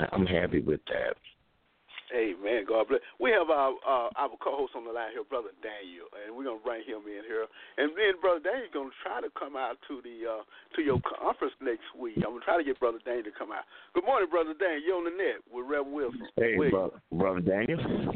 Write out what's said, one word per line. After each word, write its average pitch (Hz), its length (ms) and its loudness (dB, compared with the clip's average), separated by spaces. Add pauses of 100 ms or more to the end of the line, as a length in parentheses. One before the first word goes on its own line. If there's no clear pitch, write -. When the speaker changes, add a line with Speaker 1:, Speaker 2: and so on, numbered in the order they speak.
(120)
Speaker 1:
I'm 95 160 4
happy 87 340 2
with 73 280 0
that. - 280 -2 (960)
Speaker 2:
Amen. 107 540 0
God 113 220 4
bless. 131 120 4 (180)
We 254 120 4
have 175 180 4
our, 139 240 4
uh, 123 420 0
our 131 220 0
co-host 139 380 -2
on 117 100 -10
the 117 60 -8
line 113 220 -6
here, 117 140 -6
Brother 120 220 -4 (160)
Daniel, 95 480 -12
and 107 220 -14
we're 131 80 -8
gonna 113 200 -6
bring 113 220 -4
him 107 240 -8
in 104 160 -10
here. 110 220 -4 (320)
And 143 180 2
then 190 240 4
Brother 175 180 4
Daniel's 202 320 -2
gonna 135 300 -6
try 208 180 -6
to - 140 -6
come 143 220 -8
out 127 320 -4
to 139 160 -10
the, 117 260 -8
uh, 107 140 -6 (320)
to 165 80 2
your 127 180 4
conference - 580 -2
next 123 380 -4
week. 117 200 -6
I'm 120 200 0
gonna 117 80 -14
try 170 120 4
to 170 60 2
get - 160 -2
Brother 117 240 2
Daniel 120 200 -2
to 107 100 -10
come 107 180 -8
out. - 140 -8 (300)
Good 180 100 2
morning, 214 240 4
Brother 160 240 2
Daniel. 156 320 0
You're 180 160 4
on 170 40 -2
the 170 120 -4
net 147 320 0
with 123 160 -8
Reverend 143 300 -2
Wilson. 123 400 -2
Speaker 1:
Hey, 117 200 4
Speaker 2:
Williams. 92 380 4 (160)
Speaker 1:
Bro-, 82 80 -2
Brother 92 240 4
Daniel. 107 400 2 (340)